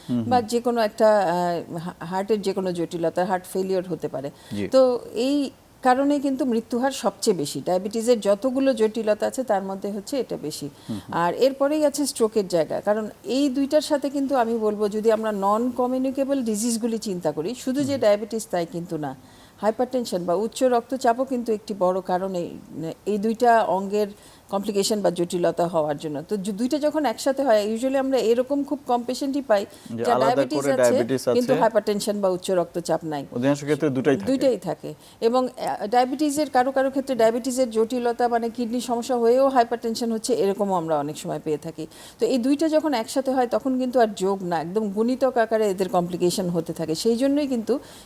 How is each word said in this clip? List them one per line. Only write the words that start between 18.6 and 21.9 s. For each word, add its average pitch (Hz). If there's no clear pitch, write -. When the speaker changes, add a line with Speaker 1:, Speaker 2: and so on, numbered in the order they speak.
Speaker 2:
কিন্তু 170
না, 143
হাইপারটেনশন 220
বা 180
উচ্চ 220
রক্তচাপও 247
কিন্তু 240
একটি 208
বড় 185